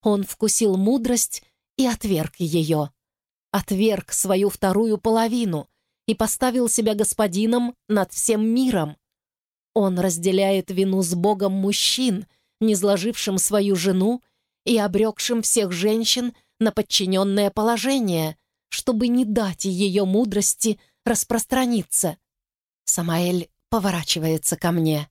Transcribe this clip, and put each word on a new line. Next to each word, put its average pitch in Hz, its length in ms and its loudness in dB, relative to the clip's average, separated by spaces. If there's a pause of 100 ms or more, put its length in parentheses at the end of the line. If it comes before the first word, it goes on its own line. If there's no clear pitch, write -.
Он 202 240 0
вкусил 208 540 0
мудрость 233 640 0 (340)
и 262 100 2
отверг 196 520 -2
ее. 156 500 0 (640)
Отверг 196 640 -2
свою 196 360 0
вторую 208 480 0
половину 226 720 0 (380)
и 220 80 0
поставил 240 560 0
себя 220 240 0
господином 220 800 0 (120)
над 208 280 0
всем 220 320 0
миром. 226 500 0 (760)
Он 196 240 2
разделяет 190 760 0
вину 190 300 0
с 175 120 0
Богом 196 380 0
мужчин, 202 760 0 (340)
низложившим 202 760 0
свою 202 380 2
жену 190 460 0 (420)
и 226 120 2
обрекшим 214 680 0
всех 208 280 0
женщин 220 640 0 (240)
на 220 140 2
подчиненное 196 760 0
положение, 214 840 0 (340)
чтобы 240 360 -2
не 240 180 2
дать 208 400 -2
ее 190 400 0
мудрости 208 760 0 (240)
распространиться. 233 1120 -2 (680)
Самаэль 175 680 -2 (180)
поворачивается 170 880 -2
ко 170 160 -2
мне. 156 380 0